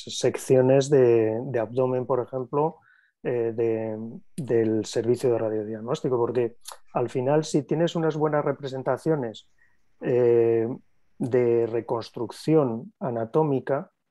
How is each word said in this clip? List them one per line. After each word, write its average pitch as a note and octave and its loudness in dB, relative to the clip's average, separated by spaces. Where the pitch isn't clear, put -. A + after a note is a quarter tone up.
secciones C3 2
de, A#2 4
de C3 -4
abdomen, B2+ -2
por B2+ 0
ejemplo, C3 -4
eh, A#2+ -2
de, A2 -2
del A2+ 0
servicio A#2+ 0
de A#2 2
radiodiagnóstico, A2 -4
porque A#2 0
al B2 -2
final, C#3 0
si D3+ 0
tienes D#3+ -2
unas D#3+ 0
buenas D3+ 0
representaciones, C3+ -4
eh, A#2 4
de A#2 2
reconstrucción A#2+ -2
anatómica, C#3 -2